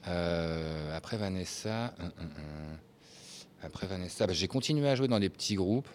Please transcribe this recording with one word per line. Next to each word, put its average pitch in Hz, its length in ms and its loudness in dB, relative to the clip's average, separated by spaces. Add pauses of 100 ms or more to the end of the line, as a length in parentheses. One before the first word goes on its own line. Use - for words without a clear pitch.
Euh, 80 880 2
après - 200 -4
Vanessa, 104 800 -2
hum, 85 200 -6
hum, 80 60 -6
hum. 76 520 -8 (840)
Après 85 260 -6
Vanessa, 92 400 0
bah, 92 60 2
j'ai 87 140 2
continué 143 420 2
à 135 60 6
jouer 135 120 4
dans 117 120 4
des 98 100 4
petits - 260 -2
groupes, 101 400 4